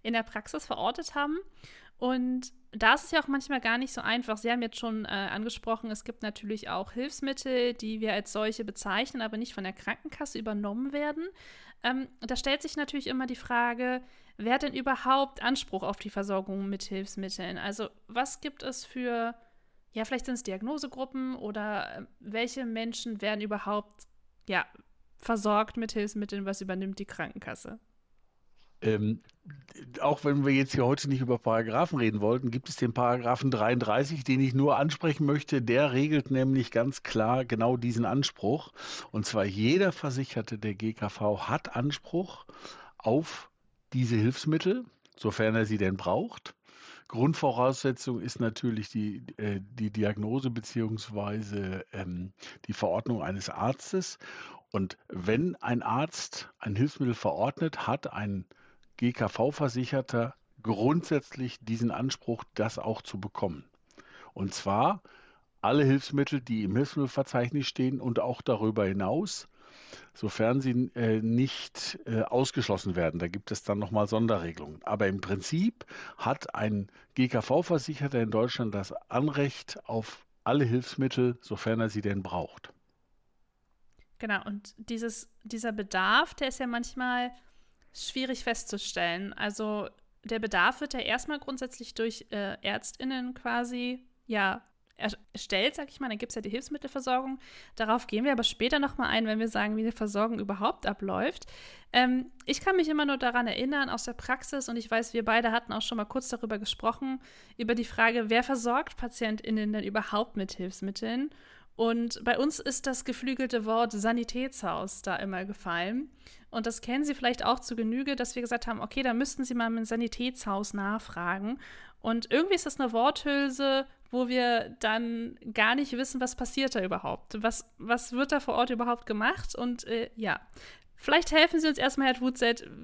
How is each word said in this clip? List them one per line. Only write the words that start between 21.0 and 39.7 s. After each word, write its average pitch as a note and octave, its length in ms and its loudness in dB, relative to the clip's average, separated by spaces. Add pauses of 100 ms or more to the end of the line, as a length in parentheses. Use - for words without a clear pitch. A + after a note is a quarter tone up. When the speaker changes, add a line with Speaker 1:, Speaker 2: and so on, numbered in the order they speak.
Speaker 1:
oder, G#3 640 -6
äh, - 60 -12 (140)
welche A#3+ 460 -4
Menschen A3+ 560 -6
werden G#3+ 180 -2
überhaupt, G#3 680 -4 (420)
ja, F3+ 160 2 (540)
versorgt G#3+ 580 2
mit A3+ 160 -4
Hilfsmitteln? G#3 520 -4
Was G3 140 -4
übernimmt F#3+ 400 -4
die G3+ 60 -6
Krankenkasse? - 760 -8 (1000)
Speaker 2:
Ähm, G#2+ 400 2 (800)
auch D3 240 2
wenn C#3+ 200 4
wir C#3+ 60 6
jetzt C3+ 220 4
hier C3 120 4
heute C#3 220 2
nicht C3 140 0
über B2 160 2
Paragraphen A#2 640 2
reden G#2+ 200 4
wollten, A#2+ 320 4
gibt B2+ 160 -4
es - 80 -8
den A#2 180 2
Paragraphen B2 560 4
dreiunddreißig, B2 760 2
den C3 160 4
ich C3 120 4
nur C3+ 240 6
ansprechen D3+ 480 2
möchte. C#3+ 360 2
Der B2 320 4
regelt C#3+ 380 4
nämlich C3 380 4
ganz B2 320 0
klar A#2+ 440 2
genau A#2+ 320 4
diesen A#2 260 2
Anspruch. B2+ 720 0 (380)
Und G#2+ 140 0
zwar G#2 200 2
jeder C3 480 4